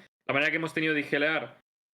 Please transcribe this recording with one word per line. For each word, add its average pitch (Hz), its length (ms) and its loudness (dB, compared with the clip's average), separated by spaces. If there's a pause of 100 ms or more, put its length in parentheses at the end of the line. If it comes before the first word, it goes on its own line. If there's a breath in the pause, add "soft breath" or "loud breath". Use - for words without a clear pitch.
(280 loud breath)
La - 60 -2
manera 147 180 2
que 160 60 -2
hemos 160 160 -4
tenido 160 200 0
de 147 100 0
gelear 151 560 0 (340)